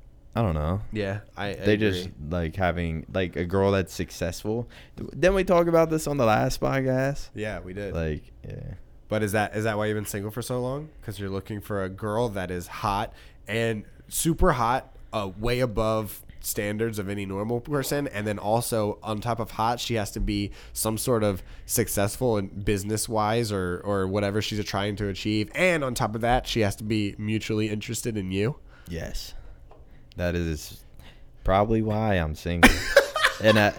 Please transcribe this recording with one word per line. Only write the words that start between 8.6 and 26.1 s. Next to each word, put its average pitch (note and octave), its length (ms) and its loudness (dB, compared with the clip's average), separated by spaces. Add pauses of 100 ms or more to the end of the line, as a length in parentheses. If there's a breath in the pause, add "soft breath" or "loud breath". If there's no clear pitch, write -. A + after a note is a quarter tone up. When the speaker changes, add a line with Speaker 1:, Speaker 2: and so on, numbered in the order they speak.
Speaker 2:
But G#2+ 120 0
is G#2 120 0
that, G#2 240 2
is A2 80 0
that G#2+ 120 0
why G#2+ 100 0
you've G#2+ 80 0
been G#2 100 -4
single G#2 260 -6
for A#2+ 100 -8
so B2 200 -4
long? C#3 280 -6 (120)
'Cause G2+ 180 -8
you're G2+ 100 -4
looking G2 300 -6
for G2 240 -4
a F#2 60 -2
girl G#2+ 400 -2
that F#2+ 200 -6
is F2 180 -6
hot G#2 460 -2 (360 loud breath)
and A2+ 340 0 (240)
super E3 460 4
hot, B2 420 0 (160)
uh, G#2 260 -2
way B2 220 0
above A2 640 0 (180)
standards G#2+ 600 -2
of F#2+ 80 -2
any G2+ 180 -2
normal G#2+ 360 -2
person, C#3+ 460 -2
and G#2 200 -4
then G#2 100 0
also G#2+ 640 2
on G#2+ 200 -4
top A#2 180 -2
of A2 120 -4
hot, A#2 280 0
she - 140 -2
has G#2+ 180 -2
to - 80 -6
be G2+ 320 0 (220 loud breath)
some A2 240 -2
sort A2+ 260 2
of G2 180 2 (240 loud breath)
successful G#2+ 680 0
and G2 300 -4
business G#2 420 0
wise A2 420 2
or, F#2 360 -2
or G2 220 0
whatever G2+ 340 0
she's G#2 240 -2
trying G2+ 320 -2
to G2+ 100 -2
achieve, G#2 480 0
and E3 300 2
on B2+ 80 -2
top A2+ 220 0